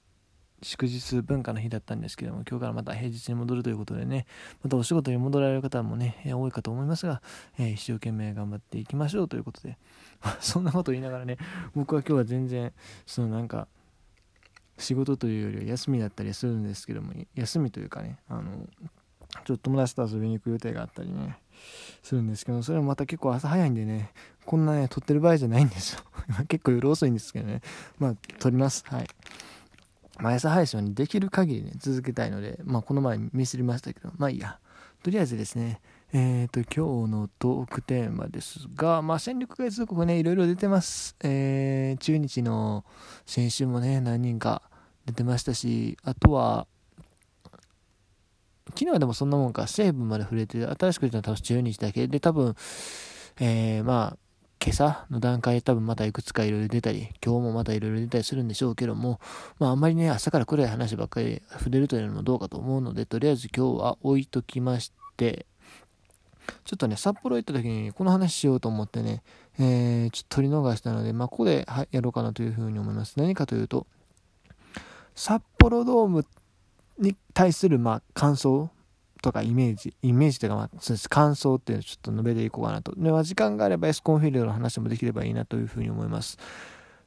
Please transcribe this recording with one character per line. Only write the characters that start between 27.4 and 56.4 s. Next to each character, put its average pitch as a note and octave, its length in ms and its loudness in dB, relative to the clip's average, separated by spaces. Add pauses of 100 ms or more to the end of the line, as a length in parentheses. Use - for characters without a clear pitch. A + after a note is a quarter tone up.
ど A2 60 -6
ね。 A#2 160 -6 (360)
ま C#3 100 2
あ、 A#2 60 0 (240)
撮 B2+ 120 4
り B2 60 2
ま C3+ 140 4
す。 - 180 -6
は B2+ 120 -4
い。 A#2 60 -6 (1120)
ま A2+ 120 0
あ、 B2 40 4
朝 C#3 160 2
配 E3 160 6
信 A#2 120 -4
は G#2 60 0
ね、 G2+ 80 -2
で C3 140 0
き - 140 -2
る G3 100 0
限 D#3+ 260 2
り G#2 60 -6
ね、 G2 160 -10
続 C3 240 -2
け B2+ 100 -4
た A#2 140 -2
い G#2+ 40 -4
の G2+ 100 -6
で、 - 240 -8
ま B2 160 0
あ、 - 20 -4
こ - 120 -6
の C#3 80 2
前 A#2 160 0 (140)
ミ C3 140 0
ス B2+ 100 -6
り B2+ 60 -2
ま B2 160 0
し - 40 -10
た C3 120 -10
け - 60 -18
ど、 - 160 -12
ま C#3+ 100 0
あ C3+ 40 0
い B2+ 60 -6
い - 40 -8
や。 G2+ 180 -10 (440)
と F3+ 80 -2
り G#3 80 0
あ F#3 40 2
え D3 40 2
ず A#2+ 120 -4
で A2 60 -4
す - 120 -10
ね、 A#2 240 -4 (320)
え B2+ 340 2
ー - 20 -10
と、 - 120 -2
今 B2+ 460 -2
日 A2 60 -2
の G#2+ 260 -2
ト C3 240 0
ー A#2+ 40 -6
ク - 160 -6
テ B2 260 -2
ー - 20 -6
マ A2+ 160 -6
で - 140 -10
す - 340 -14
が、 D#3+ 260 2
ま D#3+ 140 0
あ、 D#3+ 60 0
戦 B3+ 180 -6
力 B3 180 -8
外 B3 140 -2
通 A3 160 -2
告 E3+ 180 0
ね、 E3+ 140 4
い D#3+ 60 2
ろ E3 80 4
い F#3 40 4
ろ F3+ 100 6
出 F3 100 2
て G3+ 100 0
ま G3 160 4
す。 - 380 -10
え C3+ 760 2
ー、 - 20 -12
中 D#3 180 2
日 C3+ 260 0
の A2 420 0 (420)
選 B2 220 0
手 C3 160 0
も B2 160 0
ね、 C3 200 2
何 A#2+ 200 0
人 A#2+ 180 0
か A2 240 0 (440)
出 B2+ 60 -4
て A#2 100 -2
ま B2 160 2
し - 60 -6
た B2+ 100 -2
し、 A2+ 480 -2
あ C3 120 -4
と D3+ 180 6
は、 A2+ 340 2 (2000)
昨 - 140 -4
日 F4 60 2
は B3+ 80 4
で D3 60 4
も A#2 100 0
そ C#3+ 100 -2
ん C#3 60 2
な C#3+ 60 4
も C3+ 120 2
ん A2+ 40 -4
か、 A2 140 -4
西 G3 260 2
武 B2+ 120 -2
ま A2 140 0
で G#2 60 -2
触 A2+ 120 -4
れ A2 100 0
て、 A#2 180 -4
新 F3 280 0
し - 60 -4
く - 40 -2
出 B2+ 80 2
た A#2 60 -2
の - 20 0
は G#2 40 -2
多 G#2+ 100 -2
分 G#2 100 -4
中 A#2+ 180 2
日 A#2 180 -2
だ G#2+ 140 -2
け B2 140 0
で、 C#3 140 0
多 E3+ 120 4
分、 C3 220 2 (840)
え A2+ 420 2
ー、 - 20 -2
ま A#2+ 300 2
あ、 - 40 -18 (440)
今 - 100 2
朝 D3 380 2
の B2 100 -2
段 B2 200 2
階 A#2+ 160 2
で A#2+ 60 0
多 B2+ 120 4
分 A2 120 2
ま A2+ 100 -2
た A2 80 0
い G#2+ 80 0
く - 100 -6
つ - 120 -12
か A2+ 100 2